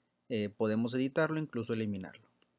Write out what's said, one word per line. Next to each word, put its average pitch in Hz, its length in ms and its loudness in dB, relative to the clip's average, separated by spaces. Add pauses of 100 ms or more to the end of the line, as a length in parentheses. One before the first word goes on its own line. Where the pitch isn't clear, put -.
(280)
eh, 107 220 -2
podemos 113 440 2
editarlo, 151 460 2
incluso 120 340 -4
eliminarlo. 101 540 -6 (320)